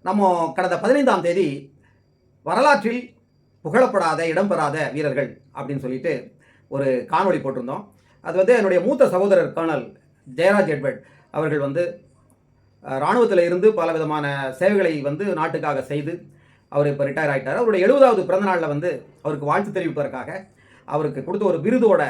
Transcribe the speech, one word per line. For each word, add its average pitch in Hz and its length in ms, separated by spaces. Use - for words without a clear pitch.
நம்ம 180 520
கடந்த 175 240
பதினைந்தாம் 247 420
தேதி 170 520
வரலாற்றில் 240 720
புகழப்படாத, 170 540
இடம்பெறாத 160 760
வீரர்கள் 135 480
அப்படின்னு 135 240
சொல்லிட்டு 131 540
ஒரு 135 420
காணொளி 170 300
போட்டிருந்தோம். 135 440
அது 165 160
வந்து 190 180
என்னுடைய 185 300
மூத்த 254 240
சகோதரர் 180 440
கர்னல் 160 440
ஜெயராஜ் 185 320
எட்வர்ட் 143 340
அவர்கள் 156 280
வந்து, 143 420
அஹ், 135 120
இராணுவத்தில் 196 420
இருந்து 180 340
பல 165 200
விதமான 147 600
சேவைகளை 180 480
வந்து 143 240
நாட்டுக்காக 156 580
செய்து, 151 400
அவர் 143 180
இப்ப 143 180
ரிட்டையர் 143 260
ஆயிட்டாரு. 135 240
அவருடைய 208 320
எழுபதாவது 240 400
பிறந்த 190 240
நாள்ல 170 160
வந்து 147 400
அவருக்கு 143 240
வாழ்த்து 185 340
தெரிவிப்பதற்காக 143 680
அவருக்கு 147 400
கொடுத்த 196 220
ஒரு 160 120
விருதோட 202 520